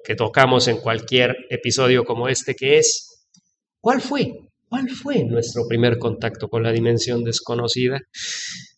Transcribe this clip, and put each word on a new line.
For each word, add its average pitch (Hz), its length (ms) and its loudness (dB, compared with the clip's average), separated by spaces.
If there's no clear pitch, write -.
que 110 100 -6
tocamos 127 540 4
en 113 100 2
cualquier 120 560 0
episodio 123 540 2
como 120 240 -2
este, 135 260 -4
que 143 240 4
es, - 480 0
¿cuál 247 200 2
fue? 262 300 -2
¿Cuál 254 200 -4
fue 254 360 -2
nuestro 117 440 -2
primer 117 300 2
contacto 110 500 -6
con 113 140 -2
La 113 100 0
Dimensión 117 520 0
Desconocida? 120 720 -2